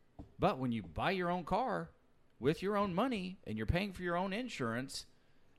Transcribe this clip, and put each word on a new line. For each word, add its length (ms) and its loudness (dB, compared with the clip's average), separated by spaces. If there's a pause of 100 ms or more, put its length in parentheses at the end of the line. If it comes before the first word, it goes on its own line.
(380)
But 220 2
when 120 0
you 120 -2
buy 280 -2
your 200 2
own 120 0
car 460 0 (500)
with 220 2
your 160 0
own 160 2
money 540 0
and 100 -2
you're 80 -2
paying 280 2
for 100 -8
your 140 0
own 160 0
insurance 720 -4 (540)